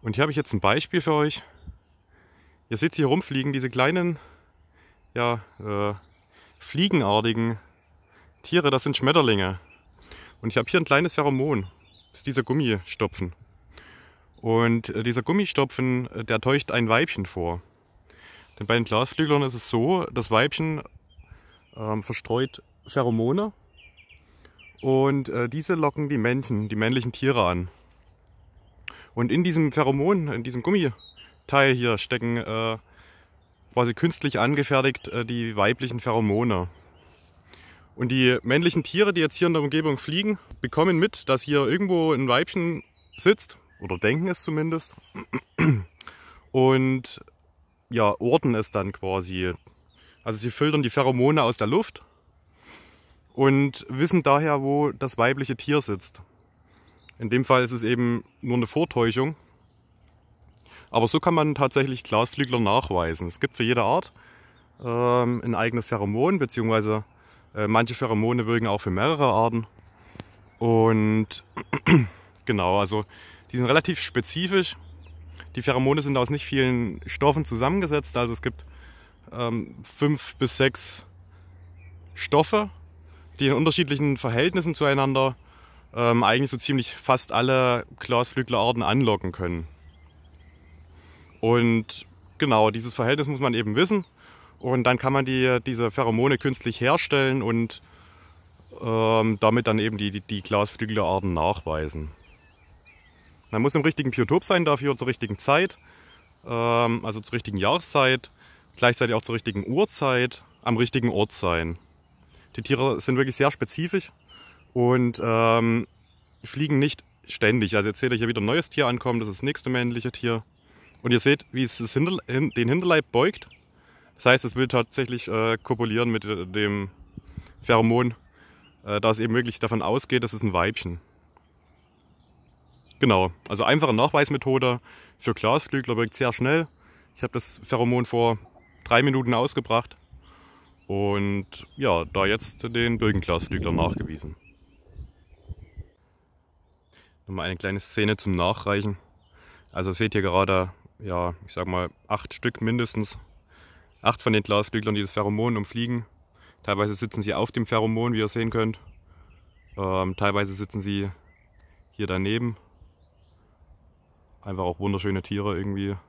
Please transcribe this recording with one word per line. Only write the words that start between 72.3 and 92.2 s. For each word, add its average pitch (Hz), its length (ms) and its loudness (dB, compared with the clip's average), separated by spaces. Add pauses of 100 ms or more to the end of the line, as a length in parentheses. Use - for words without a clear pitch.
genau, 98 340 2
also 101 260 -2 (460)
die 123 60 -6
sind 123 80 0
relativ 156 360 2
spezifisch. 175 720 -2 (800)
Die 123 60 -6
Pheromone 135 400 2
sind 139 160 -2
aus 123 120 0
nicht 143 160 -4
vielen 127 600 0
Stoffen 143 400 2
zusammengesetzt. 147 720 -2
Also 120 160 0
es - 80 -8
gibt, - 240 -8 (640)
ähm, 117 520 -6
fünf - 520 -2
bis - 220 -2
sechs - 480 0 (1080)
Stoffe, 190 560 2 (720)
die 139 80 2
in 135 60 4
unterschiedlichen 147 640 2
Verhältnissen 156 580 0
zueinander, 135 600 2 (580)
ähm, 117 300 4
eigentlich 127 280 4
so 127 60 -6
ziemlich 131 380 -2
fast - 360 0
alle 127 540 2 (140)
Glasflüglerarten 120 840 0
anlocken 107 480 2
können. 85 360 -6 (1700)
Und 113 680 2 (320)